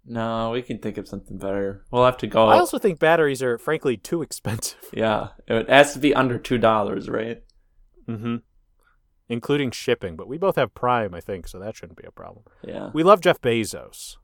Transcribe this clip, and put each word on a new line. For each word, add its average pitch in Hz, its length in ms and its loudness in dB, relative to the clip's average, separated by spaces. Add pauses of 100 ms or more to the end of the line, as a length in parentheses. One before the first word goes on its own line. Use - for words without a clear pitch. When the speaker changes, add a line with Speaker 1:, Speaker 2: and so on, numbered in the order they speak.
Speaker 1:
No, 113 460 -4
we 123 100 -4
can 113 180 -10
think 107 200 -8
of 95 100 -12
something 98 300 -14
better. 98 520 -4
We'll 123 140 4
have 127 140 2
to 113 80 -6
go 110 220 4
Speaker 2:
I 104 100 8
also 330 200 2
think 190 200 0
batteries 156 440 2
are, 120 160 0
frankly, 151 380 -2
too 170 260 -6
expensive. - 640 -8
<laughs> - 80 -20
Speaker 1:
Yeah, 107 360 -2 (180)
it 113 240 0
has 143 240 8
to 135 40 -10
be 143 160 2
under 127 240 2
two 123 200 -2
dollars, 104 500 2
right? 113 340 -6 (640)
Speaker 2:
Mm-hmm. 117 300 -6 (920)
Including 131 400 -2
shipping, 98 460 -4
but 92 120 -14
we 135 80 -10
both 180 200 0
have 127 180 -2
Prime, 113 400 -2
I 101 60 -10
think, 92 280 -10
so 92 100 -16
that 104 180 -12
shouldn't - 220 -20
be - 80 -20
a 85 60 -18
problem. - 320 -20 (180)
Speaker 1:
Yeah. - 300 -12
Speaker 2:
We 156 100 -2
love 190 200 6
Jeff 175 180 2
Bezos. 107 840 -4